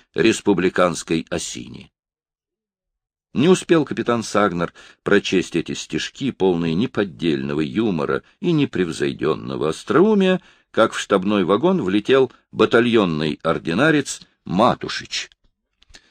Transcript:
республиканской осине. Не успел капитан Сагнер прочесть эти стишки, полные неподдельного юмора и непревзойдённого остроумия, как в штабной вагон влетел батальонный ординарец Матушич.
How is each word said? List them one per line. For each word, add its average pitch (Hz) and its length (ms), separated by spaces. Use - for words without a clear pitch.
республиканской 87 1120
осине. 60 600
Не 143 160
успел 170 360
капитан 117 380
Сагнер 87 500
прочесть 95 520
эти 78 180
стишки, - 580
полные 85 420
неподдельного 80 840
юмора 76 640
и 180 140
непревзойдённого 73 1160
остроумия, 185 720
как 110 160
в - 80
штабной 101 460
вагон 143 360
влетел 107 520
батальонный 110 920
ординарец 107 760
Матушич. - 840